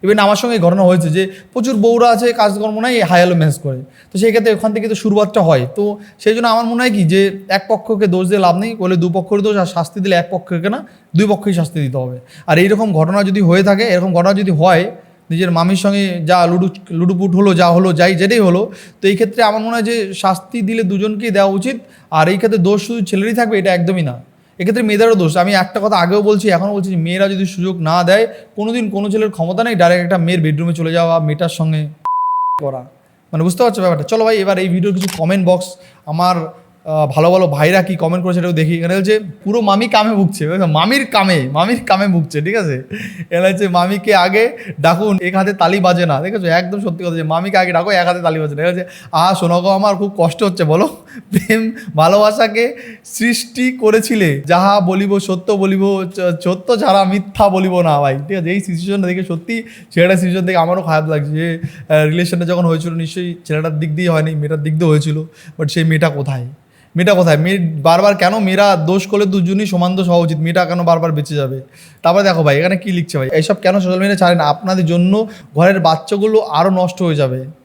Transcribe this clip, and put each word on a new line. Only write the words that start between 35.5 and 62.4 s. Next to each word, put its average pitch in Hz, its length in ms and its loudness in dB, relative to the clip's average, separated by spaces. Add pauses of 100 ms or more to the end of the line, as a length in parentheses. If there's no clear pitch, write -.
আমার, 175 300 0 (500)
আহ, 156 300 0
ভালো 165 160 4
ভালো 185 160 4
ভাইরা 160 360 2
কি 185 120 -4
কমেন্ট 170 280 -2
করেছে, 180 160 0
এটাও 175 120 -2
দেখি। 160 260 0
এখানে 170 180 -2
হচ্ছে, 202 240 2 (240)
"পুরো 220 180 0
মামি 208 260 2
কামে 220 280 2
ভুগছে", 180 320 0
বুঝেছো? 180 200 0
মামির 202 380 2
কামে, 180 460 0
মামির 196 340 0
কামে 196 220 2
ভুগছে, 156 340 -2
ঠিক 190 140 -2
আছে? 143 280 -2 (480)
এখানে 180 180 2
হচ্ছে, 196 180 -2
"মামিকে 190 480 0
আগে 190 420 2 (240)
ডাকুন, 185 400 2
এক 185 140 -4
হাতে 190 180 0
তালি 185 260 0
বাজে 180 260 2
না", 147 160 0
দেখেছো? 190 240 -6
একদম 180 340 -2
সত্যি 180 260 -6
কথা, 165 100 -4
যে 165 80 -4
"মামিকে 175 340 -2
আগে 185 140 2
ডাকো, 175 200 0
এক 175 160 2
হাতে 180 120 -2
তালি 160 200 -2
বাজে 147 160 -4
না।" 151 80 -4
এখানে 180 180 -2
হচ্ছে, 180 120 -12 (180)
"আহা, 175 240 2
শোনো 175 260 0
গো 190 80 0
আমার, 196 260 2
খুব 196 220 -4
কষ্ট 170 260 0
হচ্ছে 185 200 -2
বলো, 160 240 2 (440)
প্রেম 226 400 0 (240)
ভালোবাসাকে 214 800 2 (280)
সৃষ্টি 240 680 -4
করেছিলে, 214 720 0
যাহা 190 340 4
বলিব 196 400 0
সত্য 190 340 -4
বলিব, 190 640 0
চ-, 180 280 -2
সত্য 190 360 -2
ছাড়া 196 240 2
মিথ্যা 202 460 0
বলিব 185 320 0
না", 151 180 2
ভাই, 139 280 0
ঠিক 190 100 -4
আছে? 170 140 -4
এই 196 80 0
সিচুয়েশনটা 190 480 -4
দেখে 180 160 -4
সত্যি, 180 400 -6 (280)
ছেলেটার 180 240 4
সিচুয়েশন 180 300 0
দেখে 180 120 0
আমারও 175 240 0
খারাপ 156 280 0
লাগছে 147 220 -2
যে, 165 320 -4
আহ, 151 420 0
রিলেশনটা 175 400 0